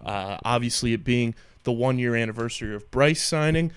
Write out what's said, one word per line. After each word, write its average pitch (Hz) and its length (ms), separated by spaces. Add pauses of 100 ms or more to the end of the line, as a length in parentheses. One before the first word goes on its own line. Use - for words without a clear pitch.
Uh, 98 380
obviously, 120 480
it 113 140
being 120 300 (280)
the 127 80
one-year 123 460
anniversary 113 580
of 104 160
Bryce 147 320
signing, 160 540